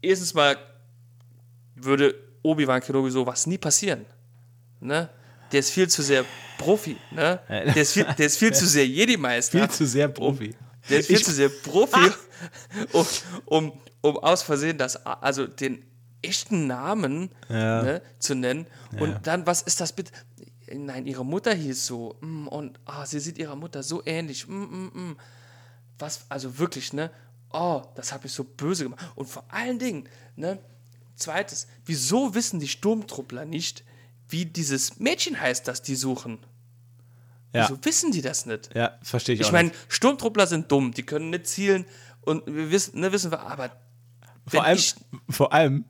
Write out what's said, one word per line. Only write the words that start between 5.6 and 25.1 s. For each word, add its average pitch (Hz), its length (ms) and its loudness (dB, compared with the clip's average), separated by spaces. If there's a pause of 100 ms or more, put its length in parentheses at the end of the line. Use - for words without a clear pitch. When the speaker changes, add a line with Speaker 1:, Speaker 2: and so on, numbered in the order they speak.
Speaker 1:
ist - 80 0
viel 185 180 2
zu 160 140 2
sehr 135 240 4 (320)
Profi, 180 400 0 (140)
ne? 165 360 2
Speaker 2:
Ja. 104 180 -4
Speaker 1:
Der 147 120 6
ist 147 160 4
viel, 202 100 4
der 151 220 2
ist 147 120 2
viel 220 160 6
Speaker 2:
<laughs> - 0 -
Speaker 1:
zu 180 140 4
sehr 143 200 6
Jedi-Meister. 147 720 2
Speaker 2:
Viel 202 100 4
zu - 180 0
sehr 139 220 2
Profi. 131 460 -4 (340)
Speaker 1:
Der 143 100 6
ist 151 80 0
viel 190 100 8
Speaker 2:
Ich - 80 4
Speaker 1:
zu 175 60 0
sehr 139 180 4
Profi, 214 640 6 (380)
Speaker 2:
<laughs> - 420 -10
Speaker 1:
um, 165 140 4 (400)
um, 156 360 0 (200)
um 147 160 4
aus 175 260 2
Versehen 151 340 0
das, 131 280 -4
also 135 420 -2
den - 380 -6 (360)
echten 170 460 -2
Namen, 156 640 -4 (160)
Speaker 2:
Ja. 113 340 0
Speaker 1:
ne, 143 200 -2 (180)
zu 143 160 -2
nennen. 127 320 -2 (320)
Und 104 120 0
Speaker 2:
Ja. 104 80 -8
Speaker 1:
dann, 165 280 -2
was 175 140 0
ist - 180 -2
das 165 140 -4
bitte? 185 180 -10 (600)
Nein, 135 360 -10
ihre 127 180 -6
Mutter 185 280 0
hieß 143 320 -4
so. 117 340 -8
Mm, 156 300 -12
und, 139 340 -10
ah, 143 220 -14
sie 147 160 -8
sieht 160 160 -10
ihrer 147 180 -8
Mutter 143 280 -12
so 160 220 -8
ähnlich. 165 400 -6
Mm, - 80 -14 (100)
mm, 185 300 -12
mm. 170 240 -12 (800)